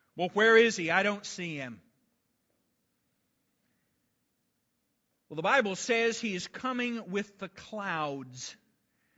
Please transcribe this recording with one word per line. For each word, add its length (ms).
"Well, 120
where 280
is 180
he? 140
I 140
don't 220
see 300
him." 240
Well, 60
the 80
Bible 320
says 440
he 140
is 140
coming 640
with 260
the 120
clouds. 1080